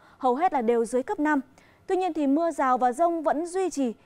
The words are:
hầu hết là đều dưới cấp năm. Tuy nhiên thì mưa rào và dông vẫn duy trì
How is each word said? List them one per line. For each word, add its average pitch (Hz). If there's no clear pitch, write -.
hầu 247
hết 359
là 277
đều 233
dưới 247
cấp 415
năm. 294
Tuy 381
nhiên 359
thì 302
mưa 320
rào 262
và 247
dông 330
vẫn 311
duy 359
trì 254